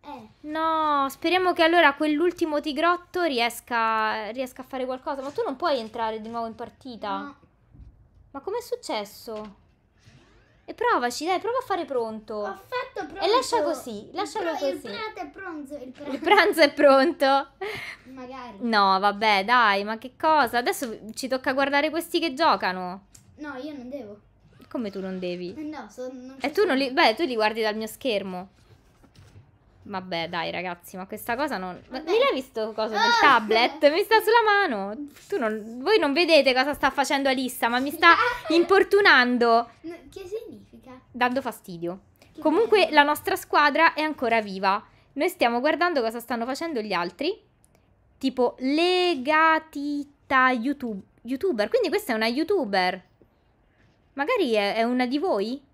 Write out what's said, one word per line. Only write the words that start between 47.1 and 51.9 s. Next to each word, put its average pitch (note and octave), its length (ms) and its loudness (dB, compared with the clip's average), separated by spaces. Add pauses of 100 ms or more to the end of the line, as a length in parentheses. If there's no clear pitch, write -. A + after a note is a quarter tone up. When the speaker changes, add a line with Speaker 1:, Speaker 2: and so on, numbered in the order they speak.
Speaker 2:
Tipo B3+ 420 -2
Legatita D4 1900 0
YouTube, A#3 520 -4 (200)
YouTuber. C4 460 -2
Quindi A4+ 200 2
questa D4 240 -2